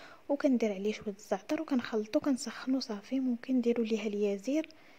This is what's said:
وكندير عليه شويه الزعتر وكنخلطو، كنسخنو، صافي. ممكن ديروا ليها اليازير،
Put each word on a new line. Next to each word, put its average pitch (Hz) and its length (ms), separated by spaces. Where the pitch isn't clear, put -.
وكندير 254 440
عليه 196 200
شويه 208 240
الزعتر - 440
وكنخلطو، 240 580
كنسخنو، 262 600
صافي. 233 400
ممكن 254 420
ديروا 233 240
ليها 214 220
اليازير، 208 600